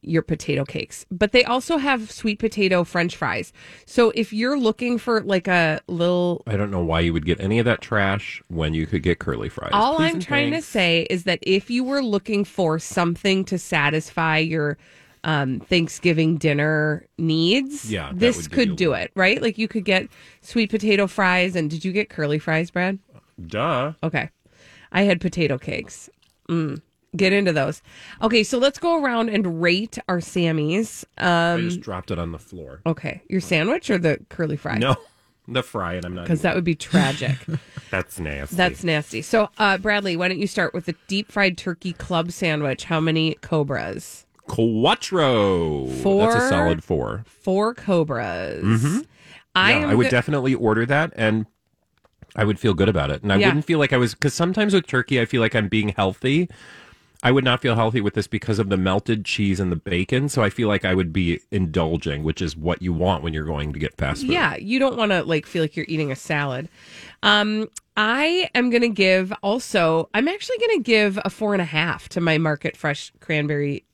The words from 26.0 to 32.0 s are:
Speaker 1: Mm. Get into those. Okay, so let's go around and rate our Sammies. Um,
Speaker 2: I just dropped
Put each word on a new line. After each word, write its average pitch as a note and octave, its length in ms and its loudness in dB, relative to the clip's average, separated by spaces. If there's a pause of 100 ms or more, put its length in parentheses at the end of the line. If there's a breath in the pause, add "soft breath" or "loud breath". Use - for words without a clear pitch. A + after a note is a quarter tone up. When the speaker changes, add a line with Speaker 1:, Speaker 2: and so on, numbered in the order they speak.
Speaker 1:
Mm. D#3+ 320 -2 (340)
Get F#3+ 160 2
into G3 220 2
those. D3+ 300 -2 (400 loud breath)
Okay, A3 200 4
so B3+ 140 -2
let's C4+ 220 2
go E4+ 220 2
around A#3 280 0
and F#3 320 0
rate F3+ 380 0 (100)
our F3+ 80 0
Sammies. E3+ 880 -2 (140)
Um, E3+ 400 2
Speaker 2:
I - 20 0
just F3 180 -2
dropped F#2 300 -10